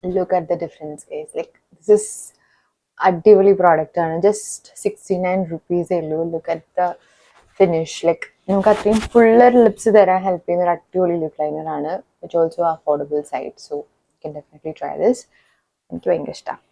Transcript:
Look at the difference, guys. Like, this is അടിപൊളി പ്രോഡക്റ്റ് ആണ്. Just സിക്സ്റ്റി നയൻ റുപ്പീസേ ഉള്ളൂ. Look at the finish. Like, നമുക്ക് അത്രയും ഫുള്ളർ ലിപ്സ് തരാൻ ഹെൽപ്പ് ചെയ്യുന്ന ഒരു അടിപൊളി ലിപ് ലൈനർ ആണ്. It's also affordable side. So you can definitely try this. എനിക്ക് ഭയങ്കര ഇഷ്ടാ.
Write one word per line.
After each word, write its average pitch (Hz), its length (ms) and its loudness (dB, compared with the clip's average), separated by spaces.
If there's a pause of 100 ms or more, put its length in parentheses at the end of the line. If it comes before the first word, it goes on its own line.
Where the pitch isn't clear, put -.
(160)
Look 180 200 -2
at 175 140 -2
the 170 120 0
difference, 151 380 -12 (100)
guys. 151 280 -12
Like, 165 160 -12 (220)
this - 180 -14
is 208 100 2 (1000)
അടിപൊളി 190 540 6
പ്രോഡക്റ്റ് 160 420 2
ആണ്. 160 120 -2 (120)
Just - 360 -2 (200)
സിക്സ്റ്റി 202 420 -6
നയൻ 185 160 -2 (120)
റുപ്പീസേ 175 500 -4
ഉള്ളൂ. 156 160 -6 (160)
Look 160 200 -8
at 165 80 -12 (160)
the 180 80 0 (720)
finish. 165 360 0 (140)
Like, 165 160 -2 (240)
നമുക്ക് 196 240 2
അത്രയും 208 280 0 (140)
ഫുള്ളർ 233 360 6 (140)
ലിപ്സ് 214 320 0
തരാൻ 185 300 6
ഹെൽപ്പ് 180 200 -4
ചെയ്യുന്ന 180 200 0
ഒരു 175 100 0
അടിപൊളി 175 480 -2
ലിപ് 151 180 -10
ലൈനർ 151 240 -6 (100)
ആണ്. 151 160 -6 (300)
It's - 200 -8
also 165 200 -2 (120)
affordable 147 580 -4
side. - 240 -8 (100)
So 151 80 -10 (360)
you - 120 -20
can 156 160 -12
definitely 156 420 -14
try 143 120 -8 (120)
this. 247 140 2 (720)
എനിക്ക് 170 220 -8
ഭയങ്കര 156 260 -6
ഇഷ്ടാ. - 160 -12 (160)